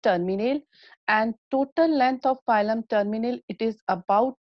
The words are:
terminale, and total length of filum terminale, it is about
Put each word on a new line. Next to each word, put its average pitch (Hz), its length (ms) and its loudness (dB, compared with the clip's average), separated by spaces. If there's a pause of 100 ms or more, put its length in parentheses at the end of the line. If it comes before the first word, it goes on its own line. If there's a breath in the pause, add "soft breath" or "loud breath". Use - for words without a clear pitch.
terminale, 196 600 0 (460 soft breath)
and 220 260 0 (180)
total 277 380 0 (140)
length 262 220 0
of 262 120 0 (120)
filum 220 380 0
terminale, 220 520 -2 (100)
it 185 120 -10
is 226 280 -4
about 202 460 0 (160)